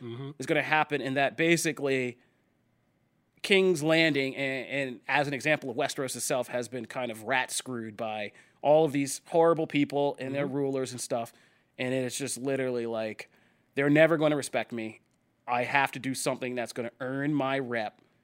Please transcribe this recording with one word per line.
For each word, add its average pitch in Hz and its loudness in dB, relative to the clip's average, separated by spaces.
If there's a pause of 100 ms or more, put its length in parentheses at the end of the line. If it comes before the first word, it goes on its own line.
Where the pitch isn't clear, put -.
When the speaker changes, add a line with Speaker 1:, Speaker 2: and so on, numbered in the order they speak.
Speaker 1:
Mm-hmm. 127 -10
Speaker 2:
is - -8
gonna 151 2
happen, 147 2
and 131 -4
that 135 2
basically 139 2 (1200)
King's 185 4
Landing, 151 2
and, 135 -4
and 127 -6
as 139 2
an 143 -4
example 139 -2
of 113 -8
Westeros 135 -4
itself, 123 -2
has 120 -6
been 117 -10
kind 123 -8
of 110 -12
rat 127 0
screwed 113 -8
by 107 -6 (300)
all 151 6
of 147 2
these 139 -2
horrible 165 4
people 143 0
and 135 -6
their 143 -2
Speaker 1:
Mm-hmm. 135 -6
Speaker 2:
rulers 135 -2
and 123 -10
stuff. 117 -4 (460)
And 127 -2
it's 127 -2
just 127 -6
literally 127 -2
like, 110 -6 (440)
"They're 143 4
never 160 8
gonna 151 4
respect 120 -4
me. 110 -8 (460)
I 120 0
have 135 2
to 139 -10
do 131 -4
something 127 -4
that's 120 -6
gonna 117 -8
earn 139 -2
my 135 0
rep 120 -4 (240)